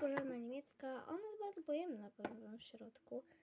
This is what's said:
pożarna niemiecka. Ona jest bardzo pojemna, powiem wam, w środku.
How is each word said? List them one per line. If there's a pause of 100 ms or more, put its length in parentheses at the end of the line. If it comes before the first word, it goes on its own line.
pożarna
niemiecka.
Ona
jest
bardzo
pojemna,
powiem
wam,
w
środku. (200)